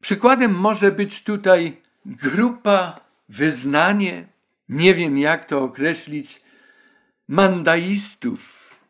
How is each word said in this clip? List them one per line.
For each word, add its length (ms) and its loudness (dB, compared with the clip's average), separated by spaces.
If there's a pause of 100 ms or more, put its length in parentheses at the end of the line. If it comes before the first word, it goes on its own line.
Przykładem 500 2
może 400 2
być 320 -6
tutaj 540 2 (280)
grupa, 920 -2 (300)
wyznanie, 1000 -2 (420)
nie 240 4
wiem, 240 0
jak 280 0
to 180 -2
określić, 800 -6 (880)
mandaistów. 1500 -2 (140)